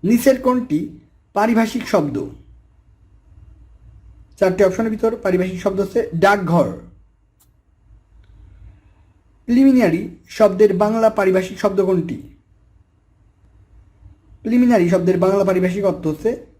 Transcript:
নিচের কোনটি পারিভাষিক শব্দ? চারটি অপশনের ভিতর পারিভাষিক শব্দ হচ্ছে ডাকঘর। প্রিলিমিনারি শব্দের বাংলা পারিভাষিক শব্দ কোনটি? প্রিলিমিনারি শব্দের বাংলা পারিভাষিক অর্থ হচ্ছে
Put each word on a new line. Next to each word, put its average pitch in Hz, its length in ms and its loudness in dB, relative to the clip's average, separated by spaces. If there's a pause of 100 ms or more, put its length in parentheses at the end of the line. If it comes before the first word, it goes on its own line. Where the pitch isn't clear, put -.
নিচের 240 380 2
কোনটি 254 380 -2 (560)
পারিভাষিক 220 520 0
শব্দ? 151 280 -2 (2250)
চারটি 185 260 0
অপশনের 214 300 -2
ভিতর 220 180 -2 (120)
পারিভাষিক 185 380 -2
শব্দ 190 200 -2
হচ্ছে 214 200 -2 (220)
ডাকঘর। 175 460 0 (2750)
প্রিলিমিনারি 240 560 4 (280)
শব্দের 202 420 4 (120)
বাংলা 220 260 2
পারিভাষিক 190 500 -2
শব্দ 190 260 0
কোনটি? 175 320 -2 (2250)
প্রিলিমিনারি 240 480 2
শব্দের 180 280 2
বাংলা 190 260 0
পারিভাষিক 185 420 -2
অর্থ 185 220 -2
হচ্ছে 156 240 -4 (280)